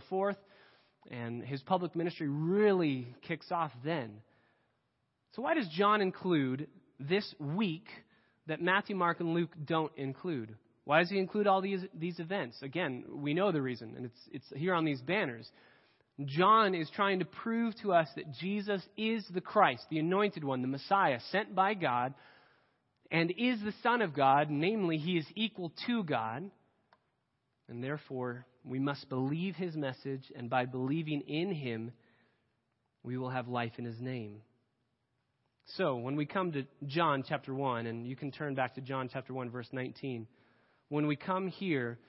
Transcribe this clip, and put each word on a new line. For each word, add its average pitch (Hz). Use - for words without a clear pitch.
forth, 196
and 117
his 135
public 180
ministry 170
really 160
kicks 160
off 165
then. 123
So -
why 311
does 254
John 202
include 151
this 180
week 165
that 156
Matthew, 196
Mark, 170
and 165
Luke 170
don't 160
include? 135
Why 147
does 175
he 202
include 202
all 190
these, 190
these 170
events? 165
Again, 139
we 147
know 190
the 151
reason, 120
and 127
it's, 117
it's 131
here 180
on 165
these 143
banners. 131
John 185
is 160
trying 196
to 185
prove 226
to 208
us 160
that 151
Jesus 196
is 220
the 180
Christ, 160
the 160
anointed 180
one, 135
the 127
Messiah, 139
sent 208
by 190
God, 135
and 165
is 240
the 208
Son 240
of 170
God, 139
namely, 165
he 170
is 156
equal 196
to 233
God, 135
and 120
therefore 127
we 127
must 139
believe 151
his 170
message, 135
and 120
by 127
believing 143
in 165
him, 120
we 123
will 127
have 127
life 120
in 120
his 113
name. 120
So, 156
when 123
we 151
come 185
to 139
John 143
chapter 135
one, 123
and 117
you 131
can 139
turn 143
back 127
to 131
John 131
chapter 127
one, 127
verse 117
nineteen, 127
when 147
we 147
come 190
here, 139